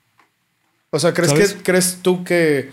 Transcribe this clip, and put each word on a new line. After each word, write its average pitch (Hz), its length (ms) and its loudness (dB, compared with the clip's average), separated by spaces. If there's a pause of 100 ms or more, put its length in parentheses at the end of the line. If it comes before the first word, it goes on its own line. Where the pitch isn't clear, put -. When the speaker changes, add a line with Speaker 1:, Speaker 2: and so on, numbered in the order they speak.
(880)
Speaker 1:
O 160 80 -4
sea, 160 160 0
¿crees 170 160 0
Speaker 2:
¿sabes? 185 240 2
Speaker 1:
que, - 100 -18
crees 180 380 0
tú 180 220 0
que, 156 500 0